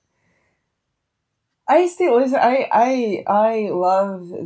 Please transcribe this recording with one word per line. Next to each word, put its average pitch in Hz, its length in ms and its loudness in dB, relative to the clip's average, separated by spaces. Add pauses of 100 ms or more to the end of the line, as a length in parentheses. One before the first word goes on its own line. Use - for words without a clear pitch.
(1700)
I 339 220 2
still 330 320 0
listen, 262 220 0
I, 254 300 2
I, 240 540 0
I 214 460 0
love 185 560 -2 (180)